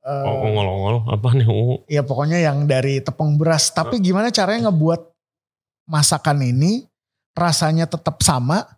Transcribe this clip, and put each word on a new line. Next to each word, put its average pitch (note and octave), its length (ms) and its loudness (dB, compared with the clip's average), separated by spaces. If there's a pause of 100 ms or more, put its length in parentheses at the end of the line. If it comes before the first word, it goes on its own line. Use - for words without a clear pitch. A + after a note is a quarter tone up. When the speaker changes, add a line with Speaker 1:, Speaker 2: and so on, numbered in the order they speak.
Speaker 1:
eh, C#3 220 -6
Speaker 2:
Oh, C3 200 -2
ongol-ongol, G2+ 520 0 (120)
apa A2 240 -2
nih, C3 120 4
ungu? A2+ 420 0
Speaker 1:
ya D3 140 -2
pokoknya C#3 400 -2
yang D3 240 0
dari C3+ 360 0
tepung D3 360 -2
beras. D#3+ 340 2
Tapi E3 260 -2
Speaker 2:
Hah? G#3 60 0
Speaker 1:
gimana F#3+ 280 0
caranya A3 380 0
ngebuat E3 320 2 (840)
masakan D3+ 560 0
ini D3 420 0 (480)
rasanya E3 540 0
tetap D#3+ 340 -6
sama C#3 420 0 (160)